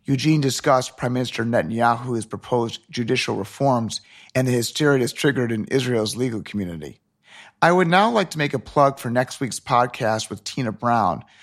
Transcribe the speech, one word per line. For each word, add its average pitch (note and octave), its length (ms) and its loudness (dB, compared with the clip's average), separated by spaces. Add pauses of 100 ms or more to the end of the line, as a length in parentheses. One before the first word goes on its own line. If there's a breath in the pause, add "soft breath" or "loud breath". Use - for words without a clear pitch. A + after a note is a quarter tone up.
Eugene C#3 360 2
discussed C3+ 560 2
Prime B2 180 -2
Minister A#2+ 300 -4
Netanyahu's A#2 840 0
proposed A#2 640 -4
judicial A#2+ 460 -2
reforms A#2 680 -2 (360 loud breath)
and C3 100 2
the B2 60 2
hysteria C3+ 460 2
it - 20 0
has A#2 120 0
triggered B2+ 380 0
in A2 140 -2
Israel's A#2+ 500 0
legal A#2 280 -4
community. E2+ 580 -8 (600 loud breath)
I E3+ 120 6
would F3+ 160 4
now G3 220 4
like G#3 200 0
to D#3+ 80 -8
make C#3+ 160 -2
a B2+ 60 -4
plug C#3 400 2
for B2 100 -4
next B2 300 -2
week's B2 180 -6
podcast A#2+ 720 0
with G#2 140 -12
Tina B2 260 -6
Brown G#2+ 540 0 (180 loud breath)